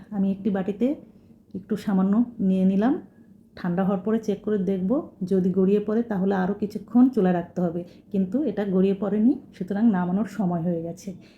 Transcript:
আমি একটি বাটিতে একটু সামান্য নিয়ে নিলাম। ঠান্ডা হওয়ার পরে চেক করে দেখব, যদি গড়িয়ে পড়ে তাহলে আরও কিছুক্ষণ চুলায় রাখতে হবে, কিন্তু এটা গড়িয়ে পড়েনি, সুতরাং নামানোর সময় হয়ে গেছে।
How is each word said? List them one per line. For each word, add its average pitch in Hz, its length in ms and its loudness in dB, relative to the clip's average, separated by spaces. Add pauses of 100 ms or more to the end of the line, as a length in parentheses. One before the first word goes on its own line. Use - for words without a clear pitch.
(120)
আমি 196 200 -2
একটি 196 180 -4
বাটিতে 196 380 -2 (640)
একটু 190 240 -8
সামান্য 196 360 0 (260)
নিয়ে 190 260 2
নিলাম। 196 280 4 (640)
ঠান্ডা 175 280 -2
হওয়ার 190 200 0
পরে 220 160 0
চেক 202 220 -4
করে 214 160 -2 (120)
দেখব, 190 220 0 (380)
যদি 190 240 2
গড়িয়ে 190 320 2
পড়ে 220 160 0 (100)
তাহলে 196 240 0
আরও 185 260 0
কিছুক্ষণ 220 480 2
চুলায় 185 300 2
রাখতে 175 220 -8
হবে, 175 200 -2 (280)
কিন্তু 190 340 -2
এটা 214 220 -2
গড়িয়ে 190 340 2
পড়েনি, 214 340 2 (200)
সুতরাং 196 380 -4
নামানোর 185 460 0
সময় 175 300 -2
হয়ে 165 160 -2
গেছে। 170 260 -12 (280)